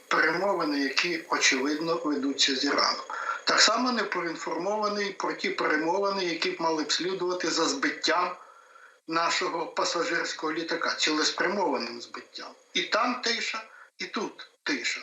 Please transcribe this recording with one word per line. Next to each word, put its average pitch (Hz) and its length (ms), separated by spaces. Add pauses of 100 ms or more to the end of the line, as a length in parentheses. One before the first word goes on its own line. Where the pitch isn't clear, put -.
перемовини, 165 720
які, 160 480
очевидно, 151 760
ведуться 139 520
з 127 80
Іраном. - 400 (400)
Так - 160
само 240 320
не 220 100
поінформований 190 1080
про - 200
ті - 180
перемовини, 180 760
які 175 260
б 175 100
мали 160 220
б 147 100
слідувати 180 580
за 160 140
збиттям 156 720 (720)
нашого 165 580
пасажирського 165 840
літака, 165 420
цілеспрямованим 151 1080
збиттям. - 480 (240)
І 180 80
там 240 380
тиша, 220 440 (340)
і 190 60
тут - 460 (120)
тиша. - 400